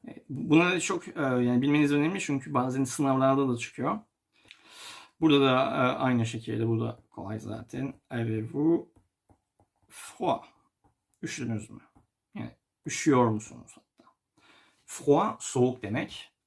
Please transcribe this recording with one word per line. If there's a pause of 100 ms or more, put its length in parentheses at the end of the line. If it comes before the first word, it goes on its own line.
Evet,
buna
çok,
e,
yani
bilmeniz
önemli
çünkü
bazen
sınavlarda
da
çıkıyor. (1200)
Burada
da,
e,
aynı
şekilde,
bu
da (100)
kolay
zaten. (160)
Avez-vous (1000)
froid? (800)
Üşüdünüz
mü? (540)
Yani (360)
üşüyor
musunuz
hatta? (760)
Froid,
soğuk
demek. (140)